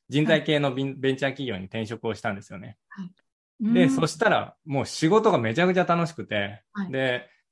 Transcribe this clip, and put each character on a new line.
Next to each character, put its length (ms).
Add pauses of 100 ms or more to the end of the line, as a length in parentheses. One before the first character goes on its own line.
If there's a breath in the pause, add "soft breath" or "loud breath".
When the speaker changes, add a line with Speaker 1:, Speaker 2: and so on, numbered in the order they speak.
Speaker 1:
人 160
材 180
系 160
の 160
ビ 100
ン-、 40
Speaker 2:
は 60
い。 20
Speaker 1:
ベ 160
ン 40
チ 80
ャ 40
ー 40
企 160
業 100
に 80
転 200
職 200
を 80
し 60
た 120
ん 20
で 80
す 100
よ 60
ね。 180 (120)
Speaker 2:
は 160
い。 60 (500)
Speaker 1:
で、 240
Speaker 2:
う 20
ん。 40
Speaker 1:
そ 160
し 100
た 120
ら、 260 (100)
も 180
う 40
仕 220
事 240
が 60
め 160
ち 80
ゃ 40
く 80
ち 60
ゃ 40
楽 220
し 60
く 120
て、 380 (100)
Speaker 2:
は 120
い。 80
Speaker 1:
で、 360 (240 soft breath)